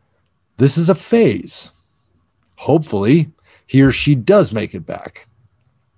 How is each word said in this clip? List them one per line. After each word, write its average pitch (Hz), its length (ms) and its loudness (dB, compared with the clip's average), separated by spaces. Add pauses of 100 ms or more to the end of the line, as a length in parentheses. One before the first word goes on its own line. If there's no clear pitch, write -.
(560)
This 139 200 2
is 170 140 0
a 190 40 2
phase. - 760 -2 (840)
Hopefully, 143 760 0 (360)
he 135 160 2
or 135 100 4
she - 220 0
does 143 360 2
make 107 240 -8
it 85 120 -14
back. - 400 -16 (720)